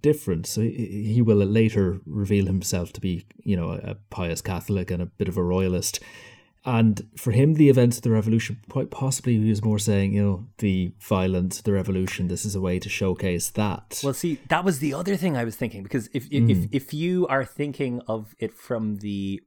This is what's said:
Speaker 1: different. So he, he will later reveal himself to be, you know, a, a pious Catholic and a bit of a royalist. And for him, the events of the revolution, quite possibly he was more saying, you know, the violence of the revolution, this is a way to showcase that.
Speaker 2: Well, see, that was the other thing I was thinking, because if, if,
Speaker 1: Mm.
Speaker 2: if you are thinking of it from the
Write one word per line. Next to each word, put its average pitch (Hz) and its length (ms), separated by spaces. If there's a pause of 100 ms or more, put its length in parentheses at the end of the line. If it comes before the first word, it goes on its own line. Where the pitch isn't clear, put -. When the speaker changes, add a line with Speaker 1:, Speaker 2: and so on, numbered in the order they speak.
Speaker 1:
different. 98 440
So - 140
he, 107 540
he 123 80
will 107 160
later 101 640
reveal 101 400
himself 92 480
to - 80
be, 90 240 (180)
you 101 140
know, 85 140
a, 92 220
a - 20 (160)
pious 85 320
Catholic 92 480
and 87 100
a 87 60
bit - 220
of 90 100
a 90 40
royalist. 90 580 (680)
And 113 500
for - 140
him, 139 240
the 147 160
events 123 260
of - 60
the 120 80
revolution, 110 580
quite - 220
possibly 127 480
he 107 100
was 104 160
more 107 140
saying, 101 340
you 101 100
know, 101 260 (100)
the 92 420
violence 92 580
of - 60
the 104 80
revolution, 92 560
this 87 160
is 101 100
a 95 60
way 92 180
to 95 120
showcase 90 600
that. - 540
Speaker 2:
Well, 139 80
see, 151 260 (100)
that 170 180
was 151 140
the 147 120
other 180 240
thing 170 180
I 117 100
was 113 120
thinking, 107 260
because 104 300
if, 131 180
if, 139 120
Speaker 1:
Mm. 104 280
Speaker 2:
if - 220
you 175 360
are 135 180
thinking 131 600
of 110 320
it 110 160
from 110 420
the 98 500